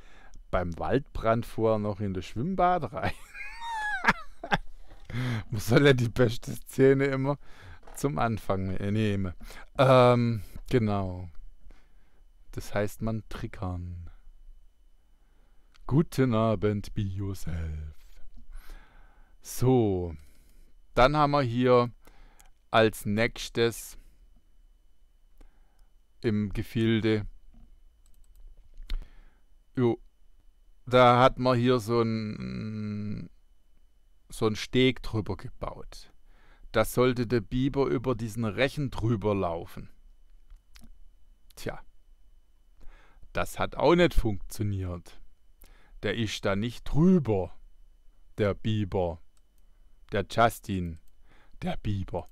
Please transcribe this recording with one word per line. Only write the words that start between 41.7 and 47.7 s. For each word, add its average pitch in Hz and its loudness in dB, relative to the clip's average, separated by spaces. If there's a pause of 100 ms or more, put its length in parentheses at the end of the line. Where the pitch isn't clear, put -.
Das - -4
hat 98 -4
auch 135 4
nicht 175 4
funktioniert. 98 -2 (840)
Der 101 -2
ist 110 -4
da 98 2
nicht 117 -4
drüber, 139 2 (840)